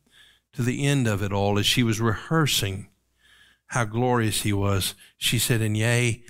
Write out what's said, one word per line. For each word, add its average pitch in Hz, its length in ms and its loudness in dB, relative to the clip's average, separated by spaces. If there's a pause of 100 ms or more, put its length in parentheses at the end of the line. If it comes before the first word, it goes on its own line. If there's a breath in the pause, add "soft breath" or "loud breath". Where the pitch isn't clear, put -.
(540 soft breath)
to 131 80 -4
the 127 240 0
end 139 200 2
of 104 160 0
it 101 100 -4
all, 101 260 2
as 101 80 0
she - 160 2
was 110 180 0
rehearsing 110 880 -2 (800 soft breath)
how 120 180 -2
glorious 113 580 0
he 104 120 0
was, 98 400 0 (240 loud breath)
she - 200 -2
said, 113 220 0
"And 107 160 -2
yea, 120 540 0